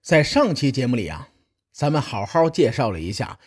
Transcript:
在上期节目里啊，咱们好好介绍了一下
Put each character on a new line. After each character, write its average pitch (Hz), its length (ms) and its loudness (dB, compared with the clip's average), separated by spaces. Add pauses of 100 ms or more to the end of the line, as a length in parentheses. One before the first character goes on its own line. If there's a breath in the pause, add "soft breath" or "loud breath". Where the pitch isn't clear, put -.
在 156 200 4
上 226 320 2
期 139 160 0
节 127 160 -2
目 123 80 0
里 98 140 -2
啊， 78 220 -12 (420)
咱 147 180 -2
们 151 120 0
好 101 240 -4
好 165 240 2
介 143 200 2
绍 113 200 0
了 85 100 -6
一 85 100 -6
下 - 360 -8